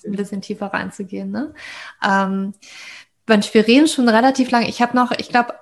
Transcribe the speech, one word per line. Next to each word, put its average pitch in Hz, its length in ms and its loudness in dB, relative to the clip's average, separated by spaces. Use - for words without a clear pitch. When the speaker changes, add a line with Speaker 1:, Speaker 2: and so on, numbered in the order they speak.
Speaker 1:
schön. 208 120 -12
Speaker 2:
ein 196 40 -8
bisschen 196 240 -6
tiefer 202 260 -10
reinzugehen, 196 640 -10
ne? 226 220 -8
Ähm, 196 520 0
Mensch, 208 260 2
wir 214 140 4
reden 269 200 6
schon 254 220 0
relativ 254 420 4
lang. 233 120 2
Ich - 200 -4
habe 240 140 0
noch, 247 160 2
ich - 160 -6
glaub 240 340 0